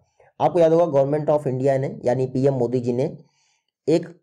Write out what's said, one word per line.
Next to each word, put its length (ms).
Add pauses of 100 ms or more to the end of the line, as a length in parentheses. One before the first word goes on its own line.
(400)
आपको 200
याद 120
होगा 280
Government 380
of 160
India 240
ने, 260
यानी 220
पीएम 280
मोदी 260
जी 120
ने 260 (680)
एक 200 (140)